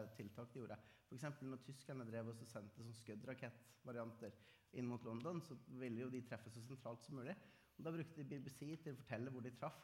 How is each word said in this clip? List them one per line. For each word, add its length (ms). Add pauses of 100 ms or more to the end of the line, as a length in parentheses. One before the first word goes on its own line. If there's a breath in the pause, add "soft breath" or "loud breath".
(140)
tiltak 380
de 80
gjorde. 160 (320 loud breath)
For 80
eksempel 340
når 160
tyskerne 400
drev 240
og 80
så 100
sendte 360
sånn 120
Scud-rakettvarianter 1400 (420 loud breath)
inn 100
mot 160
London, 380
så 140 (240)
ville 240
jo 80
de 140
treffe 280
så 80
sentralt 420
som 140
mulig. 160 (420 loud breath)
Og 100
da 80
brukte 280
de 20
B 220
B 60
C 240
til 180
å 60
fortelle 340
hvor 80
de 160
traff. 260